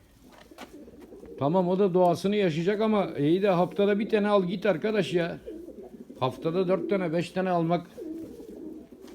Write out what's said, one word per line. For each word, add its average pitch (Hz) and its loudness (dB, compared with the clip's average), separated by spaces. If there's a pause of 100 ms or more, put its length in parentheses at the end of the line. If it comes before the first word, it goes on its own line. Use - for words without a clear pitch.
(1400)
Tamam, 175 2
o 185 2
da 196 2
doğasını 180 4
yaşayacak 190 0
ama 208 2
iyi 160 4
de 202 4
haftada 190 2
bir 220 -2
tane 208 2
al 208 4
git 170 -4
arkadaş 202 0
ya. 170 0 (800)
Haftada 165 -2
dört 175 0
tane, 185 0
beş 175 -2
tane 190 -2
almak. 170 0 (1300)